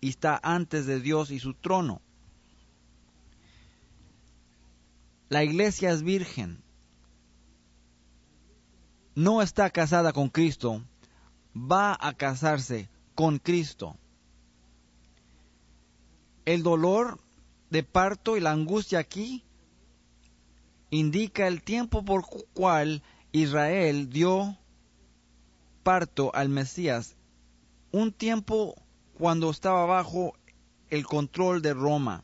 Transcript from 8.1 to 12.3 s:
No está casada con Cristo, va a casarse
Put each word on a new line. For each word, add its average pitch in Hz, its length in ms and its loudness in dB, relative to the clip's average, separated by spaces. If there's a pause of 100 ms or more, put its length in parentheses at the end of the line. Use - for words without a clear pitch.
No 208 280 4
está 196 280 2
casada 170 420 2
con 139 160 0
Cristo, 123 560 0 (720)
va 180 440 2
a 143 140 -4
casarse 131 760 -2 (280)